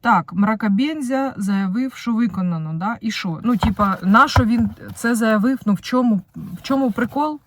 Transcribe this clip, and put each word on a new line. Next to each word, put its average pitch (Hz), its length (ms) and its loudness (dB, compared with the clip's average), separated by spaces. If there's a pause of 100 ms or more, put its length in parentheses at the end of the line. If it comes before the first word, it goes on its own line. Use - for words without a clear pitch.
Так, 208 320 2
Мракобензя 247 1040 0
заявив, 196 560 -2
що - 200 -4
виконано, 175 600 -2
да? 202 280 -4
І 220 100 -4
що? 170 320 -6
Ну, 233 140 2
типа, 196 440 0
на 226 260 6
що 254 180 2
він 226 240 2 (260)
це 233 200 -2
заявив? 220 500 2
Ну, 208 80 2
в 175 80 -2
чому, 240 400 2 (140)
в 165 260 -12
чому 269 300 0
прикол? 285 560 -2